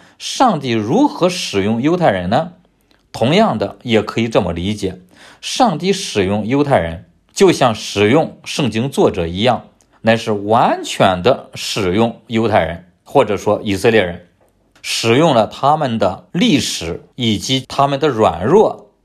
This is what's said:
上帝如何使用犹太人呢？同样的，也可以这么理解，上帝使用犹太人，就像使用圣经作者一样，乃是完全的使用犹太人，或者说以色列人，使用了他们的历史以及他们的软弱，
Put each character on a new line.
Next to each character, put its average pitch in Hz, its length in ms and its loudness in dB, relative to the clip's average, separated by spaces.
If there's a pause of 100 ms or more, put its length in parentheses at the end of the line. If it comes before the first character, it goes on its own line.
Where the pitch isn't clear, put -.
(180)
上 233 400 0
帝 131 140 -4
如 113 340 2
何 - 220 0
使 180 340 -4
用 110 180 0
犹 156 160 2
太 165 140 2
人 90 180 -2
呢？ 156 240 -2 (600)
同 143 240 0
样 202 200 2
的， 98 280 -6
也 110 180 2
可 - 180 -6
以 117 80 0
这 123 120 0
么 87 120 -2
理 87 220 -4
解， 95 260 -8 (400)
上 214 380 0
帝 180 140 0
使 110 340 -2
用 104 180 -2
犹 139 200 0
太 135 160 2
人， 82 240 -8 (280)
就 190 200 4
像 127 200 2
使 104 380 0
用 151 340 0
圣 147 240 -4
经 113 220 -4
作 151 200 2
者 85 160 -4
一 87 160 -6
样， 113 260 0 (340)
乃 113 140 2
是 110 160 -4
完 120 520 2
全 92 380 0
的 120 320 0
使 92 400 -4
用 113 320 0
犹 113 200 -2
太 101 160 2
人， 85 240 -8 (180)
或 135 200 2
者 104 140 -4
说 104 260 0
以 101 100 -2
色 95 140 0
列 110 140 4
人， 87 240 -6 (560)
使 - 340 0
用 156 180 4
了 110 120 4
他 143 320 0
们 123 200 -2
的 98 340 -2
历 180 280 2
史 - 420 -6 (120)
以 113 240 -2
及 131 280 -4
他 - 200 0
们 139 120 -2
的 151 100 0
软 98 360 2
弱， 175 480 2 (120)